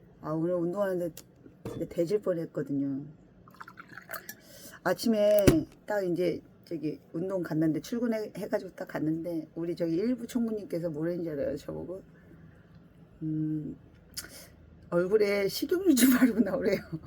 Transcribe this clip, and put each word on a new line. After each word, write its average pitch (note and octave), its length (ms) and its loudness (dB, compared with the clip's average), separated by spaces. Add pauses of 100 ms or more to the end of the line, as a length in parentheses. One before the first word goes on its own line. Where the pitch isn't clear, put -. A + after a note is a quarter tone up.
(200)
아, D#3 120 -8
오늘 E3 240 0
운동하는데 F3 580 -2 (500)
진짜 - 240 -6
대질 F3 320 0
뻔했거든요. D3 880 -2 (1800)
아침에 G#3 600 4 (400)
딱 - 160 -2
이제 E3+ 400 0 (240)
저기 D3+ 340 -6 (140)
운동 F#3 280 -4
갔는데, D#3 380 2
출근해, A3 560 -4
해가지고 G3 400 -4
딱 - 140 -10
갔는데, D#3+ 680 -2
우리 E3+ 220 -4
저기 E3 180 0
일부 A#3 320 0
총무님께서 G#3 640 -2
뭐라는 E3+ 340 -2
줄 D3+ 160 -4
알아요, D3+ 160 -2
저보고? D#3 480 -10 (1200)
음, D#3 540 -4 (1120)
얼굴에 G3+ 580 2
식용유 F4 480 2
좀 B3 220 6
바르고 A3+ 220 4
나오래요. F#3 420 2 (260)